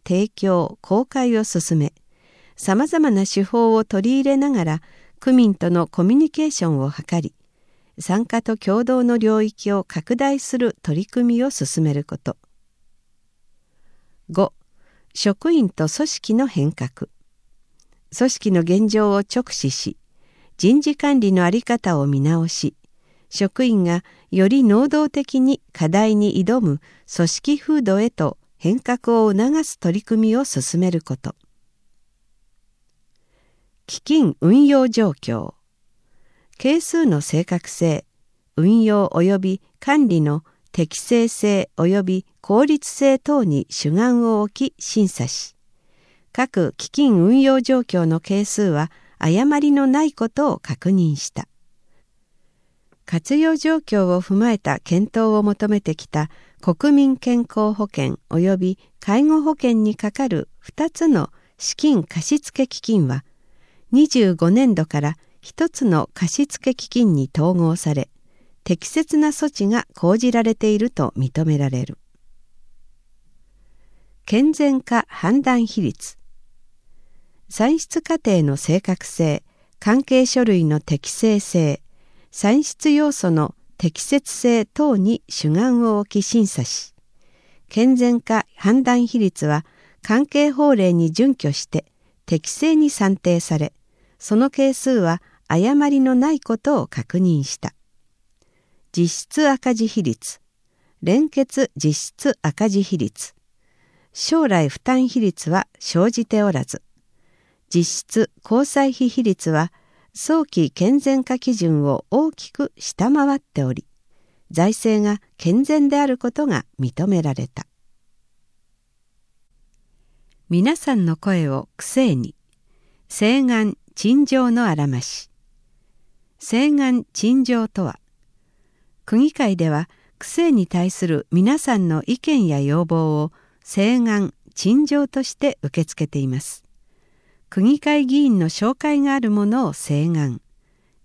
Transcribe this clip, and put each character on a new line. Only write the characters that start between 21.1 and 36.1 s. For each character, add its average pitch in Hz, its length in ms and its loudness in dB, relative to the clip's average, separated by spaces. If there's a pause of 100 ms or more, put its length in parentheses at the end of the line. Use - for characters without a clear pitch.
理 196 100 2
の 185 120 2
在 175 80 2
り 233 120 -2
方 208 340 -2
を 139 100 0
見 139 120 0
直 165 300 0
し、 - 260 -6 (540)
職 - 340 -4
員 214 220 2
が 175 180 -2 (260)
よ 190 200 2
り 262 140 4
能 233 260 4
動 302 200 0
的 269 300 -4
に 262 220 2 (100)
課 160 160 -2
題 214 280 2
に 208 300 0
挑 233 140 0
む 151 220 -2 (320)
組 170 140 0
織 285 320 -2
風 302 220 -2
土 196 200 0
へ 233 80 0
と - 280 -4 (200)
変 208 220 -2
革 233 440 0
を 214 80 4
促 269 320 2
す - 160 -12
取 180 200 -2
り - 40 -16
組 220 260 0
み 220 60 2
を 262 80 0
進 - 380 -4
め 185 100 0
る 165 100 -2
こ - 140 -8
と。 - 200 -10 (2500)
基 - 140 -14
金 285 400 2
運 240 240 6
用 269 240 4
状 214 220 0
況。 113 420 -8 (1040)